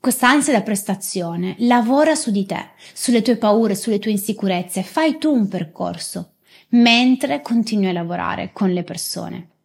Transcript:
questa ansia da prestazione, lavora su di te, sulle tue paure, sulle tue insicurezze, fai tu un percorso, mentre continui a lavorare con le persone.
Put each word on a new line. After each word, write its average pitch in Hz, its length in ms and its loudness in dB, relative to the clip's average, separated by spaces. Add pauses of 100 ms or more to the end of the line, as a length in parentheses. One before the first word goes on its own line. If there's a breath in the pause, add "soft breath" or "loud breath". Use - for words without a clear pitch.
questa 247 240 2
ansia 285 240 4
da 220 100 4
prestazione, 185 960 -4
lavora 240 540 2
su 285 160 -2
di 196 160 0
te, - 260 -8 (200 loud breath)
sulle 233 300 0
tue 226 160 2
paure, 214 360 2
sulle 202 260 -2
tue 220 120 -4
insicurezze, 190 720 -2
fai 311 340 0
tu 311 160 0
un 220 140 2
percorso, 175 840 -8 (380 soft breath)
mentre 254 680 4
continui 214 460 0
a 180 60 -2
lavorare 175 580 -4
con 185 220 0
le 175 100 -2
persone. 175 640 -10 (160)